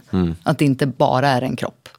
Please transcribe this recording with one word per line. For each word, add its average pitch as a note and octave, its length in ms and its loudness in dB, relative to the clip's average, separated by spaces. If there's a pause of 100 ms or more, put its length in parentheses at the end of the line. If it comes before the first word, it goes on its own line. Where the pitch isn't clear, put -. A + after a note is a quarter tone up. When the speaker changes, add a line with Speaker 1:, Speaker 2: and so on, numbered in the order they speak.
(120)
Speaker 1:
Mm. F2 320 0
Speaker 2:
Att D#3+ 160 0
det D#3 60 2
inte C3+ 220 2
bara C3 420 0
är B2+ 120 2
en B2+ 140 -4
kropp - 440 -10